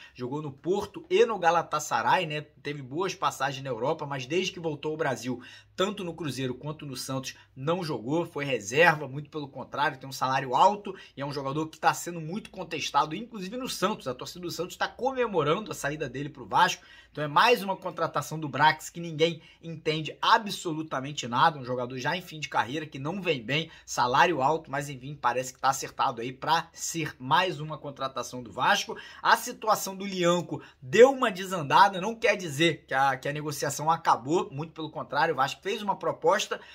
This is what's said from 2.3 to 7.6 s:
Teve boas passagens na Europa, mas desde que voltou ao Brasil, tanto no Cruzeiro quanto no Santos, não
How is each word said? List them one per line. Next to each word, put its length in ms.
Teve 180
boas 320
passagens 520
na 60
Europa, 360
mas 180
desde 280
que 80
voltou 320
ao 40
Brasil, 460
tanto 300
no 100
Cruzeiro 400
quanto 320
no 80
Santos, 400
não 260